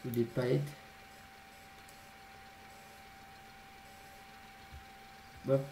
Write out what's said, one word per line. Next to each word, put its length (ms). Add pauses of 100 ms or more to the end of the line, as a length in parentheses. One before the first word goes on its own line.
ou 60
des 140
palettes. 360 (4000)
Hop. 240